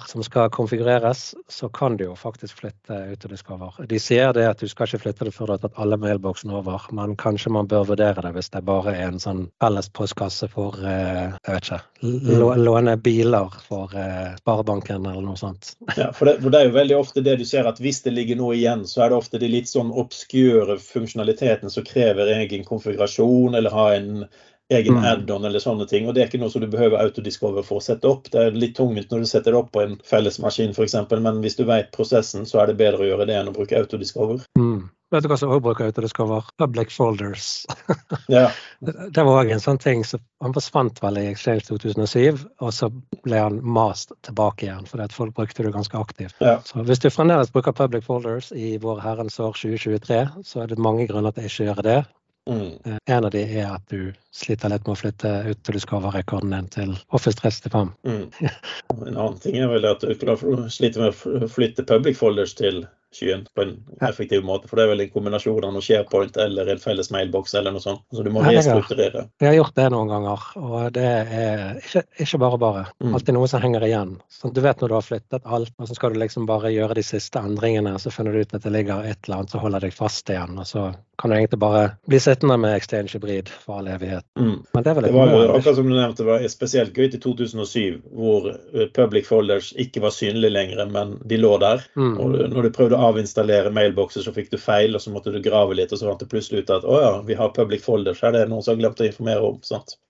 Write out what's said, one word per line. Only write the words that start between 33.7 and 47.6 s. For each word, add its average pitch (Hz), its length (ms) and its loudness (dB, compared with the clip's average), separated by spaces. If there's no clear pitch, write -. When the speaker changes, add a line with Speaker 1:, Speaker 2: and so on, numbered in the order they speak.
Speaker 2:
autodiscover. 110 640 -2
Speaker 1:
Mm. 110 300 0
Vet 156 100 2
du 147 60 -2
hva 143 100 2
som 143 120 -2
også 135 120 4
bruker 117 280 0
autodiscover? 110 520 -2
Public 117 320 -2
folders. 104 760 -4
<laughs> - 400 -6
Speaker 2:
Ja. 127 220 6
Speaker 1:
Det, - 140 -8
det 151 120 4
var 131 200 6
også 110 80 0
en 110 80 -2
sånn 139 180 0
ting 117 260 0
som, 113 160 -8
han 131 140 -4
forsvant 131 480 -2
vel 101 160 0
i 104 100 -2
Exchange 104 380 -2
to 107 100 -6
tusen 107 260 -4
og 107 60 0
syv, 139 380 2
og 117 120 -4
så 117 160 -2
ble 117 120 0
han 107 260 0
mast 113 500 0
tilbake 107 400 -2
igjen, 98 240 -10
fordi 113 180 -10
at 101 80 -10
folk 113 220 -8
brukte 113 300 -4
det 107 100 -2
ganske 104 240 -6
aktivt. 110 420 -10
Speaker 2:
Ja. 117 240 6
Speaker 1:
Så 117 180 -8
hvis 123 180 2
du 143 100 4
fremdeles 156 420 4
bruker 127 200 0